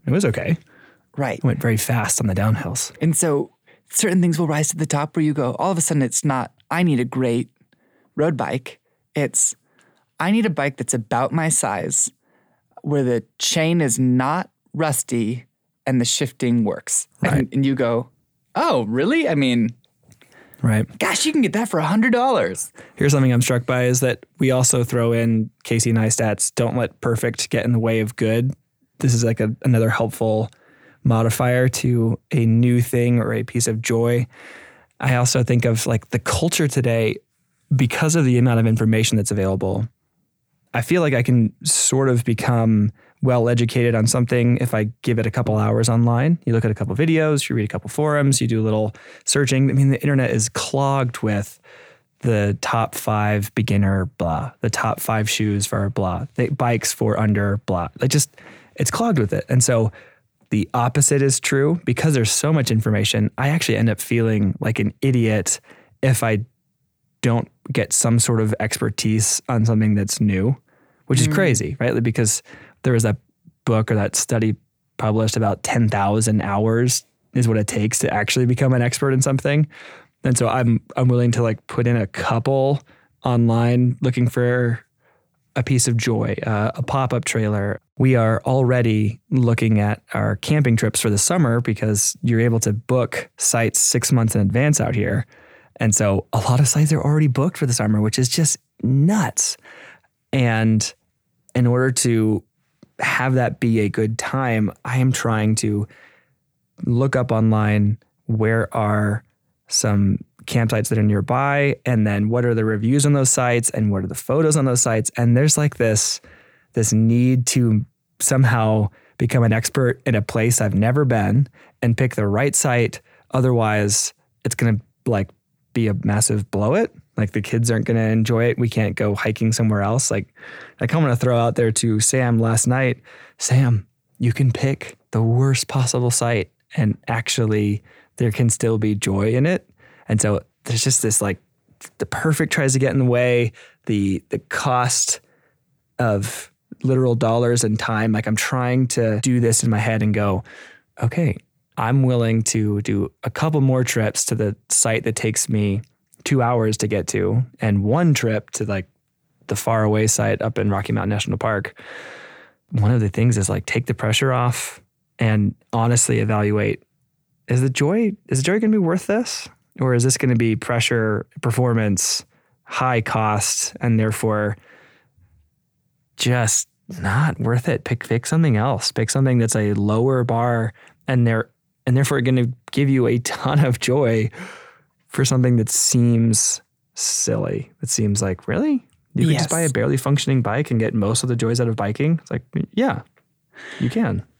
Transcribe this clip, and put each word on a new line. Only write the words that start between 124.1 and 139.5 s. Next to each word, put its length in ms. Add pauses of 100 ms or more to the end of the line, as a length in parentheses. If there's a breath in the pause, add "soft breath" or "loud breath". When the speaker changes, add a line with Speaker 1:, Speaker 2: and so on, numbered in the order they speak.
Speaker 1:
it's 100
gonna, 240 (280)
like, 220 (440)
be 140
a 80 (100)
massive 460
blow 240
it. 180 (240)
Like, 160
the 100
kids 280
aren't 140
gonna 240
enjoy 380
it. 120
We 100
can't 280
go 180
hiking 380
somewhere 300
else. 280
Like, 240 (460 loud breath)
I 60
kinda 160
wanna 140
throw 220
out 160
there 160
to 300
Sam 380
last 280
night, 340 (380 loud breath)
"Sam, 480 (320)
you 140
can 180
pick 460 (160)
the 100
worst 460
possible 420
site 400 (260)
and 200 (120)
actually 760 (340 soft breath)
there 160
can 180
still 280
be 160
joy 400
in 120
it." 220 (400 soft breath)